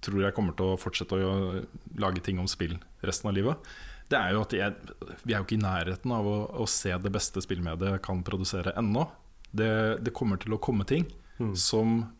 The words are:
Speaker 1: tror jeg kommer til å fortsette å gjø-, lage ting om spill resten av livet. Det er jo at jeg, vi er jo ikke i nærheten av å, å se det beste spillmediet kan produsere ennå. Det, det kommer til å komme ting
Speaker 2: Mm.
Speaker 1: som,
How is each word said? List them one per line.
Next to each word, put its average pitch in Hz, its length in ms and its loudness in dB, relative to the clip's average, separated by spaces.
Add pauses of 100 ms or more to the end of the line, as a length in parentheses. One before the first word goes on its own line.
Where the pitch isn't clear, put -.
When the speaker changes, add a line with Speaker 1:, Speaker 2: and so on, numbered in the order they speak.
Speaker 1:
tror 101 200 0
jeg 98 140 4
kommer 95 200 2
til 95 100 0
å 95 140 2
fortsette - 360 -4
å 95 60 4
gjø-, 95 440 0 (320)
lage 92 240 0
ting 95 180 -2
om 92 80 -2
spill 87 300 -2 (240)
resten 98 280 -2
av 95 60 2
livet. 117 220 2 (520)
Det 139 100 4
er 95 140 2
jo 107 80 2
at 104 100 -2
jeg, 101 220 0 (520)
vi 113 80 2
er 101 60 2
jo 98 60 -2
ikke 110 120 0
i 107 60 2
nærheten 92 480 0
av 110 140 0
å, 104 260 0 (100)
å 104 60 0
se - 240 0
det 95 200 0
beste 95 300 -2
spillmediet 90 640 0
kan 92 200 -2
produsere 92 520 -2
ennå. 117 320 2 (480)
Det, 110 480 2
det 117 100 -2
kommer 101 240 2
til - 160 -2
å 110 60 0
komme 107 260 2
ting 160 200 4 (340)
Speaker 2:
Mm. 107 180 0
Speaker 1:
som, 110 640 4